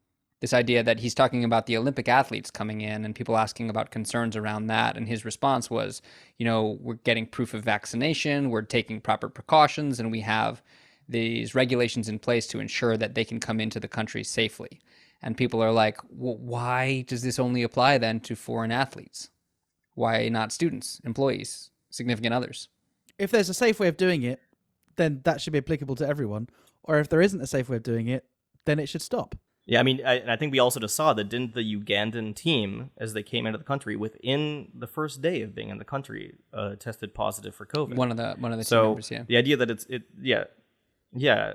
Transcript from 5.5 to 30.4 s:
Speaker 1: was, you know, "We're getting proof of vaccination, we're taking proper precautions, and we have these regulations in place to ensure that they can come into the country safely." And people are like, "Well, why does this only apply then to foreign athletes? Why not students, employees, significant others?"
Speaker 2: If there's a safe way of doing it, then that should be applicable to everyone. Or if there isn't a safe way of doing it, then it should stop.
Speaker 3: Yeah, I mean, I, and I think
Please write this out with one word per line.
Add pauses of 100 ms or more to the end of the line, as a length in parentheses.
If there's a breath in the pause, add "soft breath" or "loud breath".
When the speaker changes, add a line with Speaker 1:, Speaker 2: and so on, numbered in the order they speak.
Speaker 1:
was, (360 loud breath)
you
know,
"We're
getting
proof
of
vaccination,
we're
taking
proper
precautions,
and
we
have (460 soft breath)
these
regulations
in
place
to
ensure
that
they
can
come
into
the
country
safely." (400 soft breath)
And
people
are
like, (120)
"Well,
why
does
this
only
apply
then
to
foreign
athletes? (680)
Why
not
students,
employees, (180)
significant
others?" (500)
Speaker 2:
If
there's
a
safe
way
of
doing
it, (560)
then
that
should
be
applicable
to
everyone. (340 soft breath)
Or
if
there
isn't
a
safe
way
of
doing
it, (400)
then
it
should
stop. (300)
Speaker 3:
Yeah,
I
mean,
I,
and
I
think